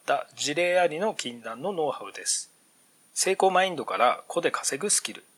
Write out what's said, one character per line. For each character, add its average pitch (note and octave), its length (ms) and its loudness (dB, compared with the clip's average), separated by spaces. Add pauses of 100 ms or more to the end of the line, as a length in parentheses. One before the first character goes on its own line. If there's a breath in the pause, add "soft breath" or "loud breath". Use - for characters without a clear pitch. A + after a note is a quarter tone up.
た C#3 300 0
事 C#3+ 180 -4
例 F3 240 2
あ F3+ 100 4
り D#3 120 -4
の G#3 140 -2
禁 A#2+ 280 -8
断 A2+ 200 -10
の F#3 100 -2
ノ D#3+ 160 0
ウ C3 40 0
ハ - 120 -8
ウ G2 80 -14
で F#2 140 -12
す。 - 260 -4 (640)
成 - 180 2
功 F#3+ 200 4
マ F3+ 120 4
イ F#3+ 60 0
ン E3+ 80 -6
ド A#2+ 80 -4
か F#2+ 100 -4
ら A#2 320 4
個 - 140 -2
で D3 100 2
稼 - 260 -2
ぐ G3+ 120 -2
ス - 100 2
キ - 140 -6
ル、 - 100 -18 (140)